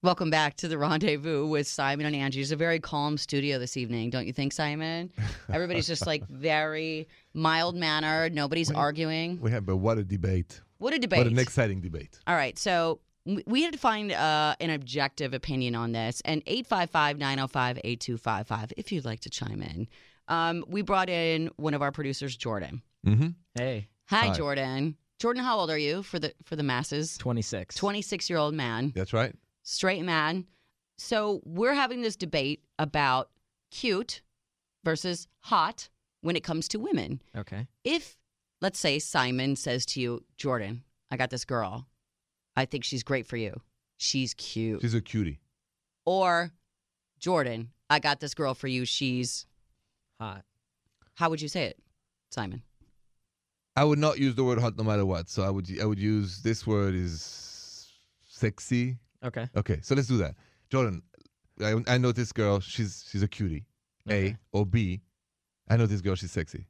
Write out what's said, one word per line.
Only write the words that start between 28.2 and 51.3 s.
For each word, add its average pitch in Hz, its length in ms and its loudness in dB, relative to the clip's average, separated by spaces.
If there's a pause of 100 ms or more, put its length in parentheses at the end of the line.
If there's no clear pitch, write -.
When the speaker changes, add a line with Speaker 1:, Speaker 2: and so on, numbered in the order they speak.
Speaker 1:
man. 123 400 -2
Speaker 2:
That's 95 180 -4
right. 117 220 0 (280)
Speaker 1:
Straight 190 400 0
man. 170 440 0 (500)
So 208 480 0
we're 226 300 2
having 254 260 0
this 226 140 -2
debate 151 480 -2 (160)
about 143 500 2 (400)
cute 226 540 -2 (600)
versus 170 440 -2 (140)
hot 190 460 0 (340)
when 170 140 0
it 160 80 -2
comes 160 260 -4
to - 100 -4
women. 139 420 -2 (160)
Speaker 3:
Okay. 104 300 -8 (160)
Speaker 1:
If, 311 340 -2 (440)
let's 190 180 -2
say, 143 180 2
Simon 131 580 0
says 123 320 -2
to - 140 -4
you, 120 220 -4 (140)
"Jordan, 117 460 -4 (280)
I 131 60 -6
got 127 120 0
this 127 160 -6
girl. 117 400 -4 (720)
I 131 100 2
think 131 180 -6
she's 123 200 -4
great 131 240 -2
for 123 100 -6
you. 104 240 -6 (360)
She's 131 360 -2
cute." 113 480 -4
Speaker 2:
She's 117 140 2
a 113 60 2
cutie. 90 400 -2 (640)
Speaker 1:
Or, 175 460 2 (680)
"Jordan, 123 500 0 (180)
I 151 120 6
got 147 200 2
this 147 140 -6
girl 135 220 0
for - 120 -6
you. 127 180 0
She's" 123 600 -2 (760)
Speaker 3:
Hot. 98 240 -10 (720)
Speaker 1:
How 170 140 2